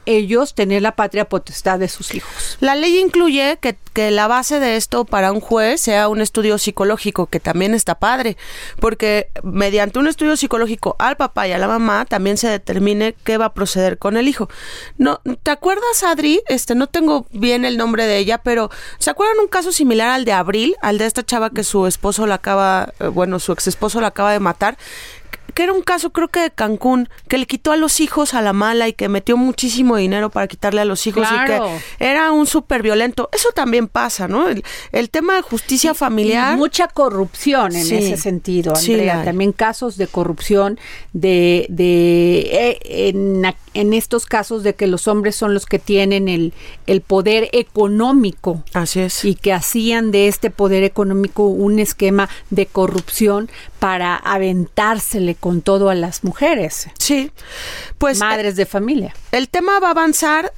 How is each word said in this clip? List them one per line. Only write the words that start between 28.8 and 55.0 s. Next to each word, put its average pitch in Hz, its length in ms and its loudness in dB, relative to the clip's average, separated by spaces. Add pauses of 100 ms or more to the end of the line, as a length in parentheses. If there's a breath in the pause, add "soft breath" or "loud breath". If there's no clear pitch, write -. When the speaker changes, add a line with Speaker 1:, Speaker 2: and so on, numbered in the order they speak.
Speaker 2:
y 226 60 -2
que 202 160 -4
metió 202 260 0
muchísimo 247 640 2
dinero 202 320 0
para 196 180 -2
quitarle 208 320 -2
a 208 60 2
los 196 220 -2
hijos 220 220 0
y 233 120 0
que 269 40 0 (120)
Speaker 1:
Claro. 202 120 -2 (300 loud breath)
Speaker 2:
era 302 320 2
un 302 160 4
súper 277 340 0
violento. 220 520 0
Eso 453 200 0
también 240 360 0
pasa, 233 400 -4
¿no? 262 180 0
El, 208 160 -4 (300 loud breath)
el 233 160 -2
tema 339 260 0
de 370 60 2
justicia 262 500 0
Speaker 1:
Y, 302 40 -4
Speaker 2:
familiar. 233 580 0
Speaker 1:
y 247 40 2
mucha 320 300 2
corrupción 214 880 0
en 170 100 -2
Speaker 2:
Sí. 165 100 0
Speaker 1:
ese 202 200 2
sentido, 175 600 0
Speaker 2:
Sí, 175 160 2
Speaker 1:
Andrea. 202 220 2
Speaker 2:
la 165 60 0
hay. - 40 -4
Speaker 1:
También 185 260 2
casos 226 460 -2
de 190 100 -2
corrupción, 196 720 0 (320 loud breath)
de, 175 560 4
de, 175 720 4 (400)
eh, 190 300 -2
en, 196 340 0 (300)
en 208 200 2
estos 226 340 0
casos 220 360 -2
de 202 120 0
que 208 120 0
los 180 220 0
hombres 208 260 2
son 208 180 0
los 196 120 -2
que 196 140 0
tienen 196 500 2
el, 165 240 0 (340 loud breath)
el 190 140 2
poder 214 500 2
económico. 214 1120 2 (100)
Speaker 2:
Así 180 280 -2
es. 185 240 -4
Speaker 1:
Y 196 100 2
que - 160 0
hacían 226 600 0
de 202 180 4
este 202 200 -2
poder 190 340 2
económico 196 600 0
un 202 360 2
esquema 196 500 2 (220 loud breath)
de 190 160 2
corrupción 202 840 0 (300 loud breath)
para 180 360 0
aventársele 190 1200 0